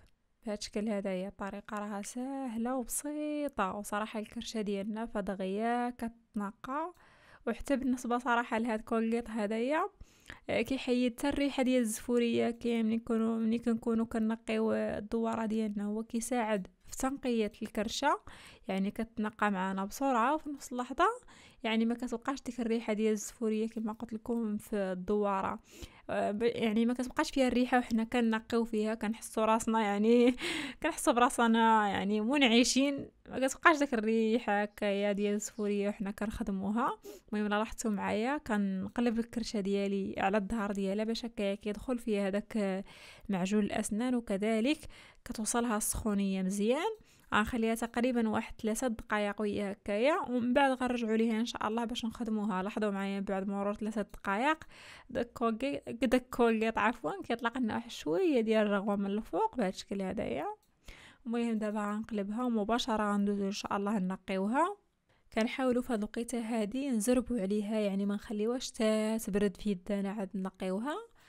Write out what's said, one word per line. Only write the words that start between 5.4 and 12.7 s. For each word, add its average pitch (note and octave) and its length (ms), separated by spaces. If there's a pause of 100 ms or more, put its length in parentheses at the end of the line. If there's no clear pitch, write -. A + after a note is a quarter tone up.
كتنقى. B3 1040 (520)
وحتى B3 300
بالنسبه B3 420
صراحه A#3+ 400
لهاد A3 220
كولغيت A3+ 500
هذايا، A#3 580 (640)
آه، G#3+ 120
كيحيد B3 560
حتى C#4+ 100
الريحه C#4+ 340
ديال B3+ 200
الزفوريه. A#3 680
كاين A#3 360